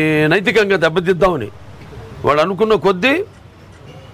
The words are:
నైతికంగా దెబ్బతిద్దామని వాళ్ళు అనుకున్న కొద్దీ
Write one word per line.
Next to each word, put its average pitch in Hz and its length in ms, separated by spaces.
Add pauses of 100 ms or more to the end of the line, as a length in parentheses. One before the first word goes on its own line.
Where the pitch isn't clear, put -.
(280)
నైతికంగా 196 480
దెబ్బతిద్దామని 165 720 (760)
వాళ్ళు 147 180
అనుకున్న 202 320
కొద్దీ 262 500 (880)